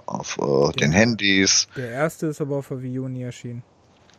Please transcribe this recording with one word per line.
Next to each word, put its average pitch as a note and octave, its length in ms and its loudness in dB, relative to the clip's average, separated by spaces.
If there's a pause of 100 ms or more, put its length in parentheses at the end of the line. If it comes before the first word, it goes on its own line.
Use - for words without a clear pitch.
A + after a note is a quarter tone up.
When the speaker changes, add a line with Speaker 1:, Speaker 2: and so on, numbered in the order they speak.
Speaker 1:
auf, - 320 -8
äh, C#2 400 2
den C#2+ 140 2
Speaker 2:
Der F2+ 80 4
Speaker 1:
Handys. G2 760 4
Speaker 2:
der B2 140 -8
erste D3+ 380 -2
ist D3+ 140 -6
aber C#3+ 160 -2
auf C3+ 100 -6
der C3 160 -8
Wii B2+ 160 -6
U C3 80 -6
nie B2+ 160 -8
erschienen. A#2+ 400 -10 (560)